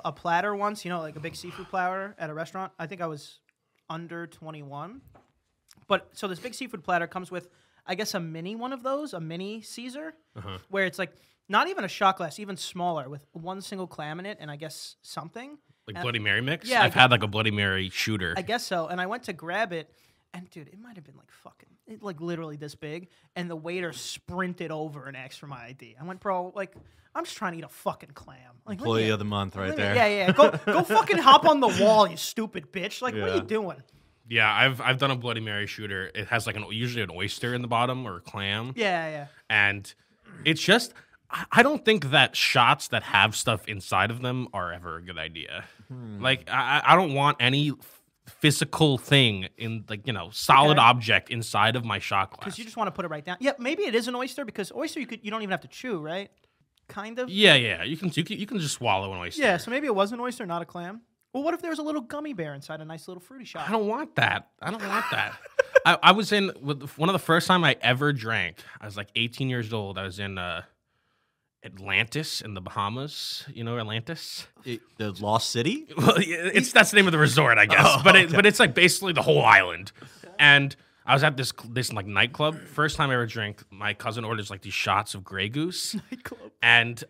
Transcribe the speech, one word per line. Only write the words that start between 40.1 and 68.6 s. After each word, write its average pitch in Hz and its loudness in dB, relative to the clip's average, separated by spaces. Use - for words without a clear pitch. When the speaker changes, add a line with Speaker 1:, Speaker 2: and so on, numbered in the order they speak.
Speaker 2:
it's 156 2
just, 233 4
I, 175 -8
I 233 8
don't 285 0
think 170 2
that 139 4
shots 131 4
that 110 -2
have 104 4
stuff - -2
inside 101 0
of 120 -8
them 127 -4
are 90 -6
ever 87 -12
a 85 -16
good 87 -14
idea. 80 -10
Speaker 3:
Hmm. 117 -14
Speaker 2:
Like, 131 -2
I, 127 0
I, 139 0
I 165 2
don't 165 -2
want 139 0
any 139 0
f-, - -12
physical 147 2
thing 110 2
in, 113 -8
like, 107 -12
you 131 -6
know, 92 -8
solid 147 6
Speaker 1:
Okay. 120 8
Speaker 2:
object 113 4
inside 113 0
of 117 -6
my 101 -4
shot 95 -2
glass. - -18
Speaker 1:
'Cause 196 -8
you 233 -12
just 226 -16
wanna 208 -4
put 185 -8
it - -6
right 151 -10
down. 180 -10
Yeah, 277 0
maybe 302 -4
it 240 -2
is 240 -2
an 247 -6
oyster, 254 -6
because 208 -10
oyster 311 -6
you 254 -8
could, 226 -12
you 208 -8
don't 220 -6
even 196 -6
have 180 -4
to 127 -20
chew, 208 -8
right? 180 -8
Kind 220 -10
of. 254 -4
Speaker 2:
Yeah, 190 8
yeah. 101 2
You 135 -6
can, 175 -4
you 160 -2
can, 208 -8
you 202 -8
can 208 -6
just 147 -4
swallow 98 0
an 90 -8
oyster. 87 -8
Speaker 1:
Yeah, 208 4
so 220 -6
maybe 285 -4
it 220 0
was 202 2
an 240 -10
oyster, 247 -8
not 170 -6
a 170 -10
clam. 180 -14
But 277 -4
what 339 0
if 339 -6
there 349 -6
was 311 -4
a 302 -6
little 302 -4
gummy 294 -10
bear 156 -8
inside 156 -12
a 156 -16
nice 160 -16
little 180 -14
fruity 262 -20
shot? 160 -10
Speaker 2:
I - -4
don't 214 0
want 240 -6
that. 101 -2
I 165 -8
don't 214 -10
want 196 -4
that. 104 -4
Speaker 1:
<laughs> - 4
Speaker 2:
I, 170 8
I 170 10
was 208 -2
in, 196 2
with, 139 -8
one 160 2
of 196 4
the 165 2
first 165 2
time 180 6
I 139 4
ever 127 4
drank, 110 -4